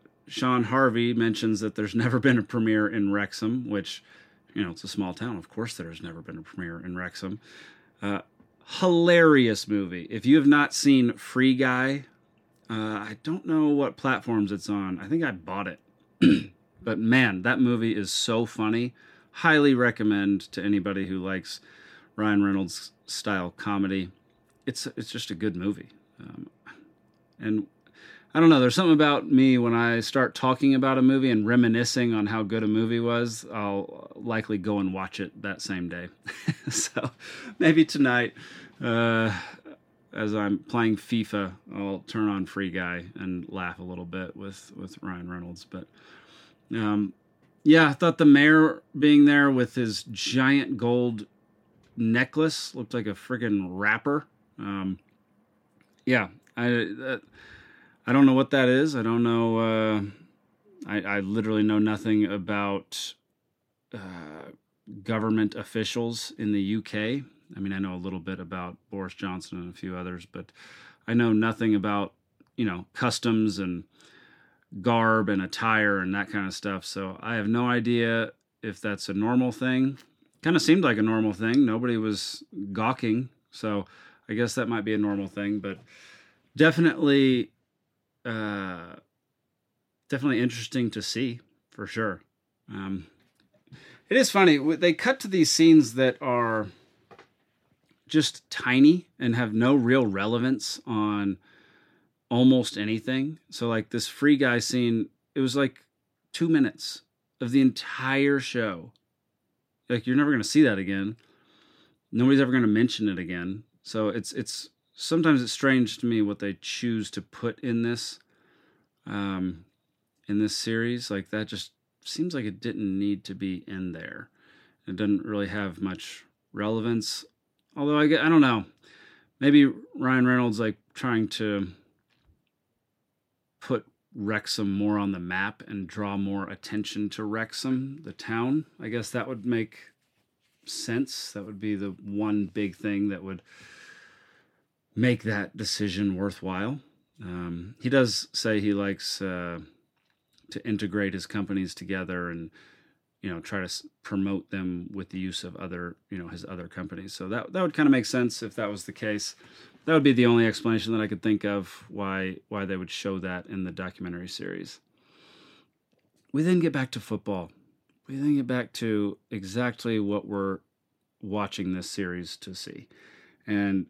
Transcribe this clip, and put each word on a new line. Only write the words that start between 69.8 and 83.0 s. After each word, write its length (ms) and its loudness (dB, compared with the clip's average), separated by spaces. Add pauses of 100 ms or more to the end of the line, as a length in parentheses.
others, 300 -10
but 240 -16 (560)
I 80 -2
know 180 4
nothing 420 2
about, 400 -2 (420)
you 80 -2
know, 280 -6
customs 640 0
and 260 -6 (960)
garb 480 4
and 140 0
attire 560 0
and 160 -2
that 160 -4
kind 160 -4
of 80 -8
stuff. 300 -6
So 360 -8
I 160 -6
have 120 -2
no 200 2
idea 640 0 (300)
if 180 -10
that's 280 -6
a 60 -4
normal 380 0
thing. 460 0 (440)
Kinda 180 2
seemed 240 6
like 140 4
a 40 4
normal 300 2
thing. 340 2
Nobody 300 0
was 460 -4 (300)
gawking. 560 -2 (220)